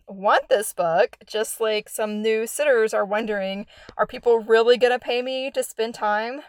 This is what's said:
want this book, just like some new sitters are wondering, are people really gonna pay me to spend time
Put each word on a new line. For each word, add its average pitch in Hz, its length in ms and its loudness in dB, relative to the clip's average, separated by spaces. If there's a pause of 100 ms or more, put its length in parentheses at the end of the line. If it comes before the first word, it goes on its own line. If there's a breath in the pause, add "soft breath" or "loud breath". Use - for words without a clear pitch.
want 208 400 0
this 214 240 0
book, 175 460 0 (100)
just 214 320 -6
like 214 300 -2
some 214 320 -6
new 220 260 0
sitters 240 460 2
are 208 100 0
wondering, 202 640 -4 (320 loud breath)
are 214 100 2
people 233 320 2
really 226 380 4
gonna 247 200 2
pay 247 240 -4
me 262 300 -6
to 262 100 -4
spend 226 320 -6
time 226 560 -4